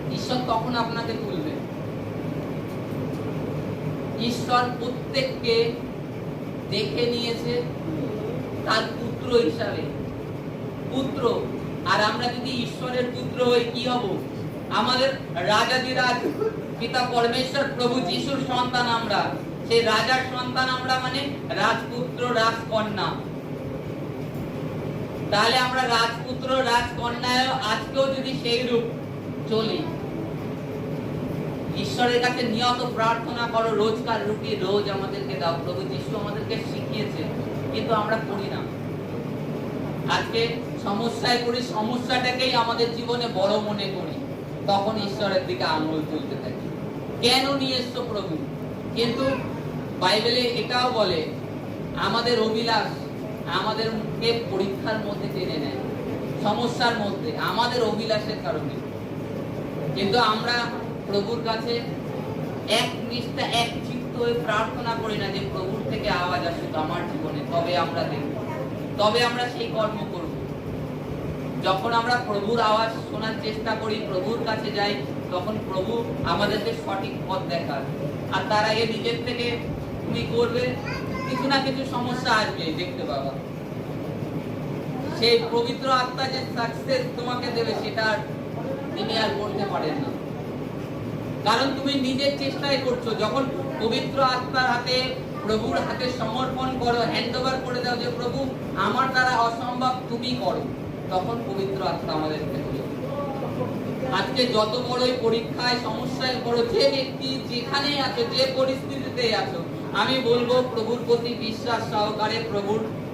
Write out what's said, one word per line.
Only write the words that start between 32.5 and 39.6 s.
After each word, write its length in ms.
প্রার্থনা 520
করো, 280
"রোজকার 520
রুটি 280
রোজ 340
আমাদেরকে 500
দাও।" 240
প্রভু 180
যিশু 360
আমাদেরকে 380
শিখিয়েছে, 680
কিন্তু 200
আমরা 220
করি 340
না। 80